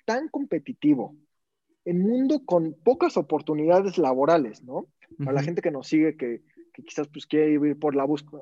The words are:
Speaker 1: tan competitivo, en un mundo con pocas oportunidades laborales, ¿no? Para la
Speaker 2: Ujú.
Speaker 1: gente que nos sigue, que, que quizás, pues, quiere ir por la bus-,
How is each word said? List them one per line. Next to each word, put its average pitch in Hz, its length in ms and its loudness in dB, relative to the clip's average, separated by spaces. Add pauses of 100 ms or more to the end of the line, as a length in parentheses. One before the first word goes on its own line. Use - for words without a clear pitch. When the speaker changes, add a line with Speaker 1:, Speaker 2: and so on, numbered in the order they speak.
Speaker 1:
tan 262 240 -2
competitivo, 151 880 -2 (680)
en 180 200 0
un 208 60 2
mundo 269 340 0
con 160 300 0 (100)
pocas 269 320 2
oportunidades 160 840 0
laborales, 143 640 2
¿no? 131 240 -10 (320)
Para 135 140 -4
la 143 80 0
Speaker 2:
Ujú. 143 60 -4
Speaker 1:
gente 170 160 -4
que 170 100 -2
nos 135 160 -10
sigue, 156 280 2
que, 120 260 -6 (300)
que - 120 -20
quizás, 147 240 -8
pues, 147 180 -16
quiere 151 260 2
ir 147 260 0
por 151 180 -2
la 139 80 0
bus-, 147 200 -2 (180)